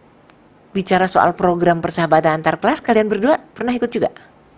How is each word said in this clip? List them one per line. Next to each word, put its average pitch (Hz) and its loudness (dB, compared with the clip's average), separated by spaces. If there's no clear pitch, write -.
bicara 185 0
soal 175 2
program 175 0
persahabatan 160 0
antar 160 -2
kelas, 269 0
kalian 214 0
berdua 214 0
pernah 240 -8
ikut 240 -4
juga? - -4